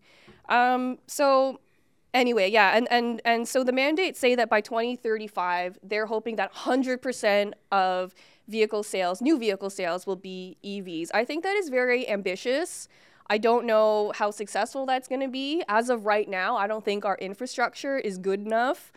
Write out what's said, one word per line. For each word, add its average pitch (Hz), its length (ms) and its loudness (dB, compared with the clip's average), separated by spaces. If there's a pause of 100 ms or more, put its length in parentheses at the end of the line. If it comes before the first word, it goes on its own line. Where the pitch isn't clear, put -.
(480)
Um, 247 580 2
so 269 540 2 (520)
anyway, 233 380 4
yeah, 208 260 6
and, 240 140 2
and, 240 340 0
and 233 220 2
so 262 160 0
the 254 80 0
mandates 302 480 0
say 247 160 4
that 233 160 2
by 214 100 4
twenty 240 360 -2
thirty-five, 190 840 -4
they're 208 260 -4
hoping 220 300 -4
that 196 140 0
hundred 254 520 -2
percent 208 520 2 (160)
of 185 420 0 (360)
vehicle 214 340 0
sales, 190 400 -2
new 294 160 4
vehicle 196 320 -2
sales, 180 380 -4
will 190 80 -2
be 185 440 -12
E 202 200 -8
Vs. 170 340 -8
I 214 100 2
think 302 200 -6
that 392 100 -2
is 392 140 -2
very 247 400 0
ambitious. 208 800 -4 (400)
I 214 100 2
don't 233 280 2
know 214 480 4
how 208 160 0
successful 220 560 -4
that's 262 220 -2
gonna 269 180 -2
be. 269 420 -4
As 233 220 2
of 220 160 -2
right 214 220 2
now, 196 280 -2
I 202 120 0
don't 220 160 -4
think 208 200 0
our 196 120 0
infrastructure 247 840 -4
is 190 200 -6
good 196 280 -2
enough 233 500 0